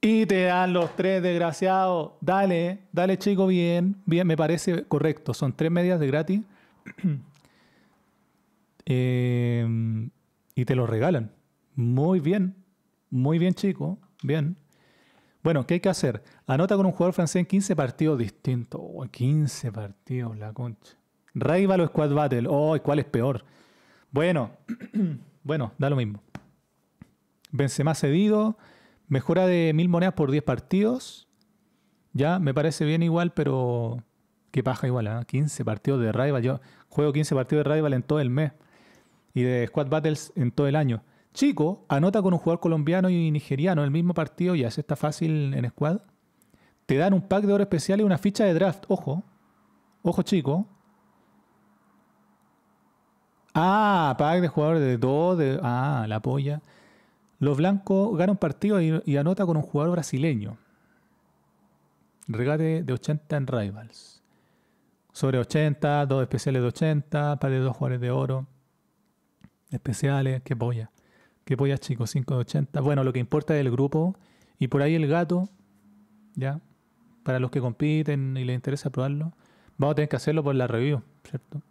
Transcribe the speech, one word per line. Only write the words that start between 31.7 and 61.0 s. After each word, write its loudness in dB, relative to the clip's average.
Ya, 0
me 0
parece 0
bien 0
igual, 0
pero -2
qué -2
paja -2
igual, -2
¿ah? -6
Quince -4
partidos -2
de 0
Rival. 0
Yo -2
juego 0
quince 0
partidos 0
de 0
Rival 0
en -2
todo 0
el 0
mes. 0
Y 0
de 0
Squad -2
Battles -2
en 0
todo 0
el 0
año. 0
Chico, 0
anota 2
con 2
un 0
jugador -2
colombiano 0
y 2
nigeriano 0
en 0
el -2
mismo 0
partido. -2
Ya, 0
ese -6
está -4
fácil -2
en -2
Squad. -2
Te 2
dan 4
un 2
pack 0
de 4
oro 4
especial 0
y 4
una 4
ficha 2
de 6
draft. 2
Ojo. -2
Ojo, 0
chico. 0
Ah, 2
pack 2
de 2
jugadores 2
de 2
dos... 2
De... 0
Ah, -2
la -4
polla. -4
Los 2
blancos 0
ganan 2
un 2
partido 0
y, 0
y 0
anota 0
con 0
un 0
jugador -2
brasileño. -2